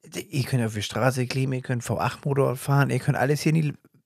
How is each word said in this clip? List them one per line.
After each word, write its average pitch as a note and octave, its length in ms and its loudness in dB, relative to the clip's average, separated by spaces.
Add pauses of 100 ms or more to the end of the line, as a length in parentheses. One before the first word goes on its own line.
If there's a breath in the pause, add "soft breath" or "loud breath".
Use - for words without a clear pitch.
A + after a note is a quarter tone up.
(160)
äh, - 60 -8
ihr C#3 240 -4
könnt B2 200 0
auf G#2+ 100 -4
die G#2 60 -4
Straße B2+ 460 0
kleben, C3 240 -2
ihr B2+ 100 -4
könnt B2 220 -2
V G#2+ 160 -2
acht - 260 -2
Motor C3+ 300 2
fahren, C#3 340 2
ihr B2+ 100 0
könnt - 180 0
alles C#3+ 240 0
hier D#3 120 2
in D#3+ 80 4
die, D3 120 -2 (320)